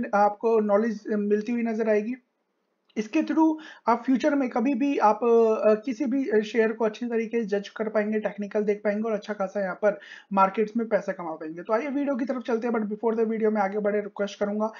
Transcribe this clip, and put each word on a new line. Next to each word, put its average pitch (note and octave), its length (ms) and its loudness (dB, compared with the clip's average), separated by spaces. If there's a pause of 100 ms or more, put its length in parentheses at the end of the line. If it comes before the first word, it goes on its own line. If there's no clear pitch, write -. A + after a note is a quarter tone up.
(140)
आपको G#3 460 4
नॉलेज G#3+ 480 2
मिलती G#3 440 0
हुई A#3+ 100 0
नजर A3 260 -2
आएगी। G#3+ 260 0 (840)
इसके A3 260 -2
through D#4 320 2 (340)
आप A#3 160 2
फ्यूचर C#4 300 2
में C4+ 140 0
कभी B3 260 0
भी C#4 240 0
आप, G#3+ 180 4
अ, A3+ 580 4 (100)
किसी C#4 220 -4
भी A3+ 360 0
शेयर A3 300 0
को A3 120 -2
अच्छी G#3+ 220 -2
तरीके A3+ 340 -2
से A3 60 -4
जज G3+ 220 -2
कर A3 200 -6
पाएंगे, G#3+ 320 0
टेक्निकल G#3 420 -4
देख G#3 220 0
पाएंगे G#3+ 180 0
और A3+ 100 -2
अच्छा G#3 220 -4
खासा G3 260 -4
यहाँ F3+ 140 -2
पर G#3 240 2 (340)
मार्केट्स G3 440 2
में A3+ 120 -2
पैसा F#3+ 240 0
कमा F3 180 -8
पाएंगे। D#3+ 320 -10
तो A3 100 -4
आइए C#4 160 0
वीडियो C#4 280 -2
की A3+ 80 -2
तरफ B3 180 -4
चलते A#3 240 -2
हैं, A3+ 80 0
but A3 120 -2
before A3 320 -2
the A3+ 120 2
video A3 220 0
मैं G#3+ 100 0
आगे G3 160 -2
बढ़े G#3 220 0
रिक्वेस्ट G3+ 400 -8
करूंगा, G#3 400 -2